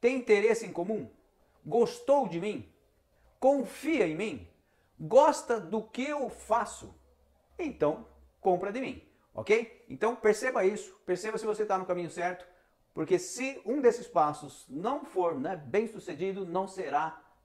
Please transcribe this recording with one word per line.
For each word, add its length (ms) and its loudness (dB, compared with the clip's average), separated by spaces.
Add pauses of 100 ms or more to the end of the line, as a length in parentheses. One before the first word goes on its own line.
tem 160 2
interesse 500 4
em 60 -10
comum, 360 -6 (560)
gostou 640 2
de 120 -6
mim, 320 -8 (680)
confia 680 2
em 100 -4
mim, 320 -6 (500)
gosta 640 4
do 220 -4
que 200 -8
eu 260 -4
faço, 680 -4 (640)
então 480 -2 (340)
compra 320 0
de 80 -4
mim, 220 -8 (300)
ok? 560 0
Então 280 -2
perceba 480 2
isso, 300 0 (120)
perceba 320 -2
se 80 -6
você 180 0
tá 140 0
no 80 -6
caminho 240 -2
certo, 340 -6 (480)
porque 260 2
se 460 -6
um 160 -2
desses 280 4
passos 600 0
não 360 -4
for, 340 -2
né, 180 -6
bem 300 -2
sucedido, 580 -6
não 220 -4
será 540 -4 (240)